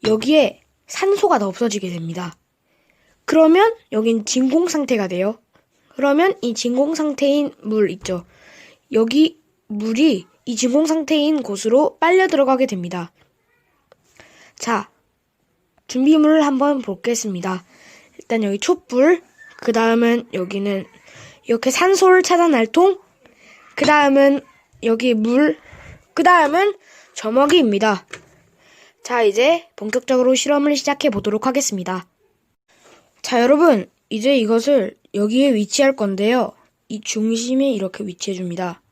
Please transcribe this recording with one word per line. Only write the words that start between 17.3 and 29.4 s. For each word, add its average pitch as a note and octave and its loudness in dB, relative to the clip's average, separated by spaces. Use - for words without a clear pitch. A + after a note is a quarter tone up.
일단 A3+ -4
여기 G3+ -4
촛불, E4+ 0
그 - -4
다음은 A#3 0
여기는 G3 -6
이렇게 A#3 -2
산소를 F#4 4
차단할 E4 2
통, F#4 2
그 C#4+ -2
다음은 C#4 4
여기 A3+ 0
물, B3 0
그 E4 -2
다음은 F4+ 2
점화기입니다. A3 0
자, A#3+ -2
이제 B3+ 0